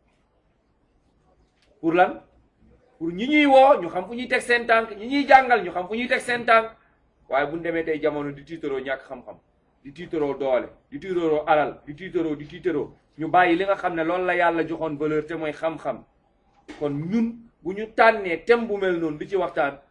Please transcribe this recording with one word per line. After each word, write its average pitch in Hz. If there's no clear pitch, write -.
Pour 160
lan? 185
Pour 165
ñi 190
ñuy 294
woo, 269
ñu 196
xam 190
fu 240
ñuy 247
teg 247
seen 240
tànk, 226
ñi 202
ñuy 277
jàngal, 240
ñu 175
xam 180
fu 202
ñuy 240
teg 247
seen 240
tànk. 226
Waaye 143
bu 160
ñu 170
demee 165
tey 156
jamono 147
di 143
tiitaroo 147
ñàkk 135
xam-xam, 117
di 143
tiitaroo 151
doole, 131
di 139
tiitaroo 160
alal, 151
di 147
tiitaroo, 160
di 143
tiitaroo, 156
ñu 156
bàyyi 175
li 185
nga 196
xam 180
ne 165
loolu 180
la 180
Yàlla 170
joxoon 160
valeur 151
te 170
mooy 156
xam-xam. 156
Kon 147
ñun 220
bu 165
ñu 208
tànnee 208
thème 233
bu 202
mel 185
noonu 156
di 190
ci 196
waxtaan, 156